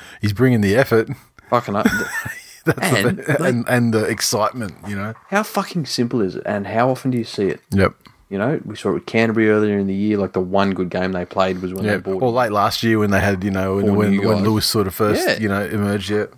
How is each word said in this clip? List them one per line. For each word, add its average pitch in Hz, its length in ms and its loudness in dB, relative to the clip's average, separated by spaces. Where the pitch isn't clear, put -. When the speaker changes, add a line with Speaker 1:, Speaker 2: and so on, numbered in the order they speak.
Speaker 1:
he's 104 100 0
bringing 120 300 4
the 98 140 4
effort. 117 340 2
Speaker 2:
Fucking 117 260 0
up. 107 140 0
Speaker 1:
<laughs> - 760 -6
That's 160 140 0
the 147 180 0
Speaker 2:
And, 98 80 0
Speaker 1:
be-, - 80 -12
Speaker 2:
like, - 160 0
Speaker 1:
and, 123 280 0
and 120 240 2
the 110 120 2
excitement, 110 680 -2
you 104 80 -8
know. 104 200 -8
Speaker 2:
how 202 120 0
fucking 180 440 -4
simple 120 360 -2
is 92 140 -2
it, - 100 -10
and 101 220 -4
how 117 220 0
often 127 200 -2
do 120 80 0
you 113 60 -2
see 101 240 -2
it? - 120 -4
Speaker 1:
Yep. 98 200 4
Speaker 2:
You 98 80 -4
know, 127 260 0
we 104 120 -12
saw - 120 -4
it 92 60 0
with 71 100 -4
Canterbury 113 460 2
earlier 107 280 4
in 98 80 0
the 98 80 -2
year. 104 220 0
Like, 95 160 -2
the 95 80 0
one 98 320 0
good 90 160 -2
game 92 240 -2
they 90 140 -4
played 95 340 0
was 92 140 -6
when 92 100 -6
Speaker 1:
Yeah, 104 120 0
Speaker 2:
they 90 40 -4
bought 95 220 -4
Speaker 1:
or 123 80 2
late 120 200 0
last 101 320 0
year 113 160 4
when 104 120 2
they 95 100 4
had, 101 240 0
you 101 60 0
know, 95 260 -2
when, 101 120 0
Speaker 2:
four 98 60 4
Speaker 1:
when, 104 180 2
Speaker 2:
new 98 140 2
Speaker 1:
when 107 120 2
Speaker 2:
guys. 101 80 2
Speaker 1:
Lewis 107 180 2
sort 104 220 0
of 92 80 -6
first, 113 340 0
Speaker 2:
Yeah. 127 100 0
Speaker 1:
you 107 120 0
know, 101 160 0
emerged. 101 420 -2
Yeah. 104 180 0